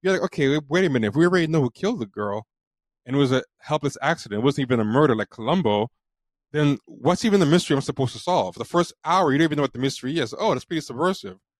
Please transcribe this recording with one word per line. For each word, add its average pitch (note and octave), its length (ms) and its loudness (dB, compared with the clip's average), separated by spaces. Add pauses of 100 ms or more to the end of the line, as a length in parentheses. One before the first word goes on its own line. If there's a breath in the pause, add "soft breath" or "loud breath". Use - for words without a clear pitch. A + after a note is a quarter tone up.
you're F#3+ 100 0
like, F#3 120 0
"Okay, D#3 260 -2
wait, D3+ 180 0
wait F3 160 2
a E3 60 2
minute. A2+ 180 2
If G#2 80 -2
we E3 80 4
already F3 220 2
know D#3 160 2
who B2 80 0
killed G#3 300 -6
the A2+ 60 -6
girl G#2 400 -6 (600)
and B2+ 100 -2
it - 20 4
was C3+ 140 4
a B2+ 100 2 (180)
helpless D3 420 -4
accident, A#2 400 -4
it - 20 0
wasn't C#3 240 0
even B2 100 2
a A2 60 2
murder B2 320 4
like G#2 140 -4
Columbo, A#2 580 0 (640)
then D3 320 2
what's E3 400 -2
even G3+ 160 4
the D#3+ 60 4
mystery D#3+ 300 2
I'm C3+ 60 0
supposed C3 300 -4
to A#2 60 -14
solve?" A#2 380 -2
The - 100 -10
first E3+ 260 0 (140)
hour, E3 260 2
you C#3 60 2
don't E3 80 4
even D3+ 100 -2
know D3 60 0
what C3+ 100 -2
the A#2+ 60 -12
mystery C3+ 400 -4
is. A#2+ 200 -4
Oh, G#3 140 0
that's B2 140 -4
pretty D#3+ 160 -6
subversive. B2+ 560 -6 (220)